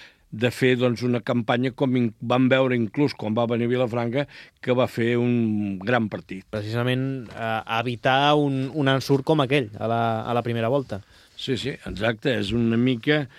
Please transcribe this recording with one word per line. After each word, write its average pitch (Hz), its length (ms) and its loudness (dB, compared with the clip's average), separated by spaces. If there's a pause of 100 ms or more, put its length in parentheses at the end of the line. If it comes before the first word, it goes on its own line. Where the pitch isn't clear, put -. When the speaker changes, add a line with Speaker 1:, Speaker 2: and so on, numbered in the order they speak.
(340)
Speaker 1:
de 117 160 0
fer, 127 240 2
doncs, 120 320 0
una 123 160 0
campanya 123 560 0
com 131 160 0
in-, 123 140 2 (100)
vam 123 320 2
veure 131 240 4
inclús 120 400 0
quan 107 220 -4
va 117 100 2
venir 117 240 0
Vilafranca, 120 540 -2 (360)
que 127 140 2
va 123 160 4
fer 117 260 0
un 110 600 0
gran 110 320 0
partit. 95 400 -12
Speaker 2:
Precisament, 123 800 -4
eh, 110 300 -4 (180)
evitar 131 560 2
un, 139 300 2 (100)
un 143 160 2
ensurt 135 320 2
com 156 220 2
aquell 131 240 0 (100)
a 107 80 -4
la, 113 140 0 (260)
a 120 80 -2
la 120 80 0
primera 117 260 -2
volta. 127 300 -2 (380)
Speaker 1:
Sí, - 200 -4
sí, 110 140 -6 (160)
exacte, 110 480 -2
és 101 160 -2
una 117 240 2
mica 127 540 2 (100)